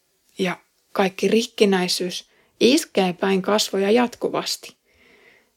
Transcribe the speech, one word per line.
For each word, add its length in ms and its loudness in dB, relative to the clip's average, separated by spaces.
ja 180 -4
kaikki 360 -2
rikkinäisyys 1040 0
iskee 540 2
päin 280 0
kasvoja 500 0
jatkuvasti. 840 -4